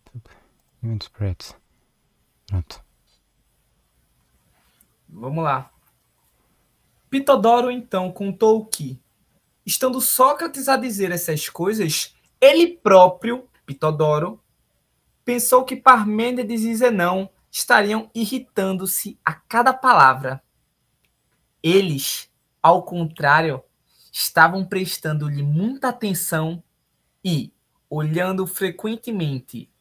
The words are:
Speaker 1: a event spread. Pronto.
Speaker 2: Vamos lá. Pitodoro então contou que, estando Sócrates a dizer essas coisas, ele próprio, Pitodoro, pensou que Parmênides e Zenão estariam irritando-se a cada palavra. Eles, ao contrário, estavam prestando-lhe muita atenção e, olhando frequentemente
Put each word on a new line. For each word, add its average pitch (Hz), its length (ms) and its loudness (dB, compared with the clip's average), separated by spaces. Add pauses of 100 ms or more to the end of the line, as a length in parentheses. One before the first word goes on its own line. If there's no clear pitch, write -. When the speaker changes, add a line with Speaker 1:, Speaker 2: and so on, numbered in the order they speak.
(840)
Speaker 1:
a - 20 -6
event 110 160 -6
spread. 98 340 -8 (1120)
Pronto. - 340 -6 (2250)
Speaker 2:
Vamos 135 340 -8
lá. 135 280 -4 (1400)
Pitodoro 247 600 2
então 190 420 -6
contou 214 540 0
que, 131 340 -10 (640)
estando 254 360 -2
Sócrates 277 680 0
a 269 80 2
dizer 208 340 -4
essas 165 380 -4
coisas, 185 680 -4 (260)
ele 330 360 6
próprio, 190 720 4 (160)
Pitodoro, 156 800 -2 (800)
pensou 247 400 0
que 262 120 -10
Parmênides 226 840 2
e 226 120 -4
Zenão 196 560 0 (200)
estariam 220 640 0
irritando-se 196 1080 -6
a 165 80 -2
cada 247 400 0
palavra. 135 720 2 (1200)
Eles, 165 680 0 (320)
ao 175 200 4
contrário, 156 800 -2 (500)
estavam 175 540 2
prestando-lhe 151 760 -4
muita 202 460 -2
atenção 170 720 -4 (640)
e, 160 280 -2 (360)
olhando 175 580 -2
frequentemente 185 1200 -6 (100)